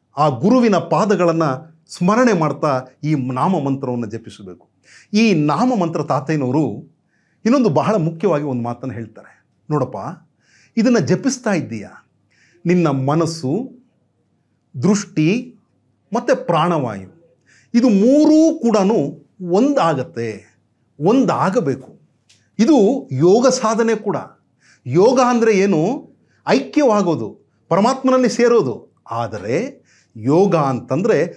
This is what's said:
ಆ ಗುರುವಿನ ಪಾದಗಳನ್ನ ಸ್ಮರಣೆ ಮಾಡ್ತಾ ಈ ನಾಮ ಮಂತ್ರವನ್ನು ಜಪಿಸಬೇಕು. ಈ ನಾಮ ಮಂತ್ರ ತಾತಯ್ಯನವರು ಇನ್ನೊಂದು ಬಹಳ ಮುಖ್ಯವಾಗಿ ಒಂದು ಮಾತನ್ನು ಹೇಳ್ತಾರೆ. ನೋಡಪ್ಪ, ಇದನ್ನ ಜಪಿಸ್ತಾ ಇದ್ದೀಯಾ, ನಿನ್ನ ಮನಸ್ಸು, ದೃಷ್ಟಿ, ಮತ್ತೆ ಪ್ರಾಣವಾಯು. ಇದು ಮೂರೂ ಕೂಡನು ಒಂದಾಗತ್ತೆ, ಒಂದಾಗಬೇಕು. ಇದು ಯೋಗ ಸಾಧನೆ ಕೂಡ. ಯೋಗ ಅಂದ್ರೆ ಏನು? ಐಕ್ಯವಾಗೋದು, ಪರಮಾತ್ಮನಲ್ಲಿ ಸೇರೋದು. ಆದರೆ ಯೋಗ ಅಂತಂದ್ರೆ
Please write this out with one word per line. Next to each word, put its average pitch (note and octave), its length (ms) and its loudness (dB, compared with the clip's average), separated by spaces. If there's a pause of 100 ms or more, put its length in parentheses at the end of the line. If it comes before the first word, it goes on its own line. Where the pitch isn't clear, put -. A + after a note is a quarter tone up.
(180)
ಆ D3+ 100 2
ಗುರುವಿನ G3+ 480 2
ಪಾದಗಳನ್ನ E3 680 0 (540)
ಸ್ಮರಣೆ A3 360 2
ಮಾಡ್ತಾ D3 480 -2 (220)
ಈ D#3 120 0
ನಾಮ C3 440 -2
ಮಂತ್ರವನ್ನು C3+ 460 -4
ಜಪಿಸಬೇಕು. G#2 640 -16 (440)
ಈ G#3+ 200 4
ನಾಮ D#3 460 0
ಮಂತ್ರ D#3+ 240 -2
ತಾತಯ್ಯನವರು C3+ 960 -2 (480)
ಇನ್ನೊಂದು A#3+ 240 2
ಬಹಳ D3+ 260 0
ಮುಖ್ಯವಾಗಿ D#3+ 480 -2
ಒಂದು B2+ 180 -6
ಮಾತನ್ನು A#2+ 340 -8
ಹೇಳ್ತಾರೆ. - 420 -16 (320)
ನೋಡಪ್ಪ, B2+ 580 -6 (500)
ಇದನ್ನ A#3 200 4
ಜಪಿಸ್ತಾ F#3+ 560 -2
ಇದ್ದೀಯಾ, A2+ 560 -8 (560)
ನಿನ್ನ F3 220 2
ಮನಸ್ಸು, D3 840 -2 (1120)
ದೃಷ್ಟಿ, G3 720 -2 (580)
ಮತ್ತೆ A#3+ 200 -2 (160)
ಪ್ರಾಣವಾಯು. D3+ 600 -2 (640)
ಇದು A#3+ 160 4
ಮೂರೂ C#4 480 4 (220)
ಕೂಡನು G#3+ 400 2 (580)
ಒಂದಾಗತ್ತೆ, E3 720 -2 (720)
ಒಂದಾಗಬೇಕು. E3+ 880 0 (680)
ಇದು C4+ 180 4 (360)
ಯೋಗ F#3 340 4
ಸಾಧನೆ A3+ 480 0
ಕೂಡ. G3+ 220 -4 (680)
ಯೋಗ G3 420 4
ಅಂದ್ರೆ A#3 300 2
ಏನು? F#3 240 2 (640)
ಐಕ್ಯವಾಗೋದು, G#3 800 0 (440)
ಪರಮಾತ್ಮನಲ್ಲಿ B3+ 580 2
ಸೇರೋದು. A3+ 460 0 (360)
ಆದರೆ A2+ 460 -6 (580)
ಯೋಗ E3 400 2
ಅಂತಂದ್ರೆ D3 640 -2 (180)